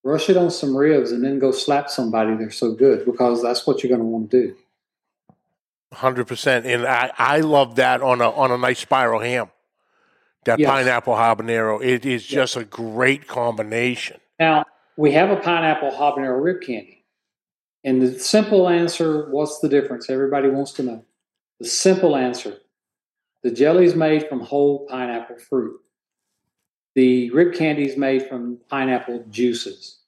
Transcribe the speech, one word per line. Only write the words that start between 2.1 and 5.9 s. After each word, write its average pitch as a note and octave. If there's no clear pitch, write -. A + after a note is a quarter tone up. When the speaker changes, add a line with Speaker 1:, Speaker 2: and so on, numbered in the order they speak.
Speaker 1:
They're A2
so A2+
good, A#2+
because A#2+
that's A#2+
what C3+
you're B2
gonna A2+
wanna A2+
do. B2